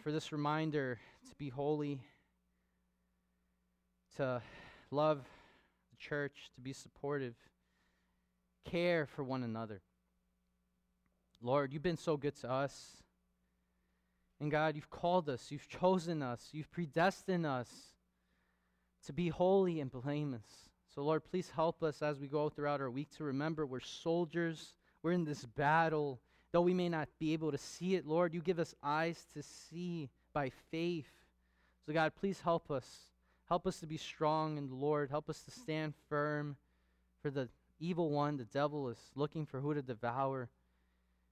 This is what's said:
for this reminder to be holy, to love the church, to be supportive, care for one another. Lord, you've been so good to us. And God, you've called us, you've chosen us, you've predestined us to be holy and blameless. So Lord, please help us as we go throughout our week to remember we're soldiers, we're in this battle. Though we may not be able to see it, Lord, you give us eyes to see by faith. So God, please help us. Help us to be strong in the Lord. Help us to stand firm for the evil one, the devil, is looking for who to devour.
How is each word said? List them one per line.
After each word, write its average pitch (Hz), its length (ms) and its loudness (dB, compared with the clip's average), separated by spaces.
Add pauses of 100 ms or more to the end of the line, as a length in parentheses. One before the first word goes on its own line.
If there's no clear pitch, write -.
for 151 80 -4
this 151 220 -2
reminder 147 680 0 (300)
to - 80 -20
be 143 140 -6
holy, 143 500 0 (2250)
to 127 260 -2 (480)
love 147 340 2 (640)
the - 60 -20
church, - 600 -6
to 127 40 -18
be 131 120 -10
supportive, 139 640 -6 (1300)
care 170 420 0
for - 160 -10
one 127 220 -4
another. 110 360 -6 (1600)
Lord, 135 320 0
you've 151 120 -6
been 170 120 2
so 156 200 2
good 143 240 0
to 120 100 -4
us. - 540 -2 (1400)
And 147 100 -2
God, 151 240 2
you've 151 160 -12
called 175 380 2
us, 131 240 -6
you've - 160 -10
chosen 175 540 4
us, 120 280 -4
you've 151 220 -8
predestined 170 760 2
us - 480 -4 (1080)
to 151 80 -10
be 175 160 0
holy 180 500 4
and 135 120 -4
blameless. 135 800 -4 (240)
So 143 100 -6
Lord, 156 220 2
please - 260 -2
help 165 340 2
us 151 180 -2
as 151 160 0
we 143 80 -8
go 151 220 0
throughout 147 320 -2
our 131 100 -2
week 139 260 -4
to 156 80 -6
remember 147 420 0
we're 127 120 -6
soldiers, 165 960 -2 (280)
we're 165 100 2
in 180 120 4
this 147 200 -4
battle. 147 760 4 (300)
Though 175 120 8
we 180 120 6
may 180 140 2
not 160 200 0 (120)
be 156 140 2
able 156 180 0
to 139 60 -2
see - 360 0
it, 170 100 2
Lord, 165 300 4
you 175 60 0
give 165 180 2
us - 240 -2
eyes 160 520 0
to 147 80 -8
see 165 680 -6 (220)
by 143 180 0 (200)
faith. 165 420 -2 (760)
So 151 60 -4
God, 160 240 2
please 196 240 -2
help 170 300 2
us. - 420 -6 (340)
Help 175 200 0
us 185 140 -2
to 165 60 -10
be 156 100 -6
strong 156 600 0
in 143 100 -6
the 127 60 -8
Lord. 143 340 2
Help 147 220 -2
us - 120 -10
to - 80 -18
stand 156 440 -4 (140)
firm 147 480 0 (640)
for 151 80 -2
the 135 180 -2 (300)
evil 165 320 0
one, 147 260 2
the 127 80 -6
devil, 143 440 -2
is 117 100 -8 (160)
looking 147 320 -2
for 131 140 -6
who 147 120 0
to 147 100 0
devour. 127 680 -2 (800)